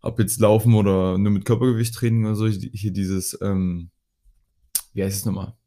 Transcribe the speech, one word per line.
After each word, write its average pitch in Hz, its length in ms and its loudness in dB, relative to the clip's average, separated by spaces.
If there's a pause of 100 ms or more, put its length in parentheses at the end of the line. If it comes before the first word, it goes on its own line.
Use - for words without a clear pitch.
Ob - 180 -6
jetzt 104 220 0
Laufen 110 320 6
oder 95 440 4
nur 101 140 2
mit 98 140 0
Körpergewichttraining 117 800 0
oder 107 100 -2
so. 110 120 0
Hier 101 440 -4
dieses, 95 500 -4
ähm, 92 480 -4 (1040)
wie 95 80 -4
heißt 98 140 -2
es - 100 -8
nochmal? 95 300 -6 (100)